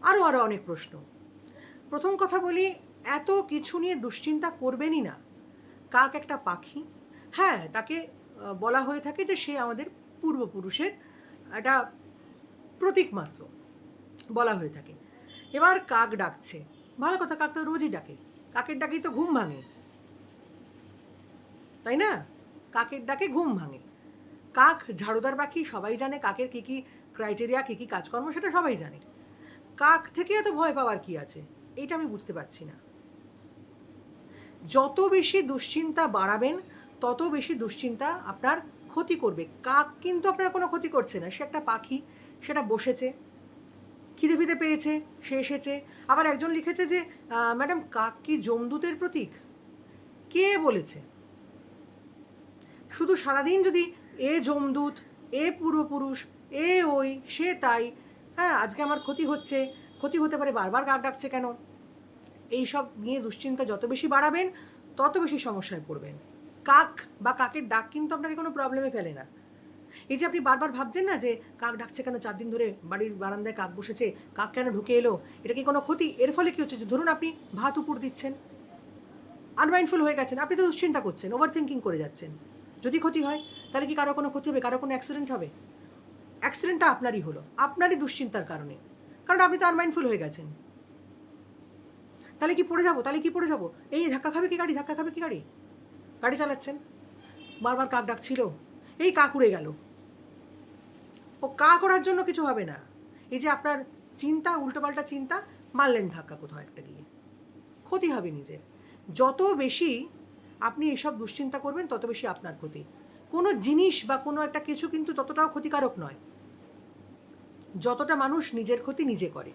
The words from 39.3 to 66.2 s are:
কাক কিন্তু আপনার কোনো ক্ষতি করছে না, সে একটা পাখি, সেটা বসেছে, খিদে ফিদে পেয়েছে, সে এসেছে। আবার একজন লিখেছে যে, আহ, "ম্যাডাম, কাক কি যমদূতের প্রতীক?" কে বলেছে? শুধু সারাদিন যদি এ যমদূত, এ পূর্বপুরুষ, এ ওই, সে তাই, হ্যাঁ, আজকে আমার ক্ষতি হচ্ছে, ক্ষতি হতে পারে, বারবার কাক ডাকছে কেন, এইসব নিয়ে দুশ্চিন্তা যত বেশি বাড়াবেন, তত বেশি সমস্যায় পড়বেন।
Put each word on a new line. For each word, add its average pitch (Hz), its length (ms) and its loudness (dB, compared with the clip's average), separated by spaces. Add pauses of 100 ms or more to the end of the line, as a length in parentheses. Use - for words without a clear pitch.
কাক 285 240 4 (140)
কিন্তু 359 280 0
আপনার 381 200 2
কোনো 359 180 0
ক্ষতি 339 220 -2
করছে 233 300 0
না, 170 100 -6
সে 285 140 -8
একটা 302 160 -4
পাখি, 262 420 -2 (400)
সেটা 294 200 -2
বসেছে, 254 520 0 (1040)
খিদে 320 200 4
ফিদে 330 180 4
পেয়েছে, 302 460 2 (220)
সে 269 160 -2
এসেছে। 277 420 -4 (260)
আবার 294 180 6
একজন 302 260 0
লিখেছে 339 340 0
যে, 339 200 0 (240)
আহ, 233 280 2
"ম্যাডাম, 302 240 0 (100)
কাক 226 220 0 (100)
কি 302 180 0
যমদূতের 240 540 -2
প্রতীক?" 349 340 -4 (1000)
কে 392 280 4
বলেছে? 208 440 2 (1900)
শুধু 339 240 2
সারাদিন 277 480 2
যদি 349 300 2 (240)
এ 294 220 2
যমদূত, 285 540 0 (380)
এ 302 280 0
পূর্বপুরুষ, 294 680 -2 (260)
এ 349 320 4
ওই, 269 440 2
সে 349 260 -2
তাই, 240 380 2 (440)
হ্যাঁ, 339 180 2
আজকে 214 280 0
আমার 285 180 0
ক্ষতি 294 260 -2
হচ্ছে, 269 480 -2 (240)
ক্ষতি 285 200 -2
হতে 311 200 2
পারে, 277 140 0
বারবার 226 340 0
কাক 269 160 2
ডাকছে 269 280 -6
কেন, 247 240 -4 (960)
এইসব 254 360 -2 (120)
নিয়ে 247 220 -4
দুশ্চিন্তা 254 460 -4
যত 208 200 -4
বেশি 262 220 -2
বাড়াবেন, 302 420 4 (480)
তত 285 200 4
বেশি 294 220 0
সমস্যায় 196 480 -6
পড়বেন। 147 280 -10 (480)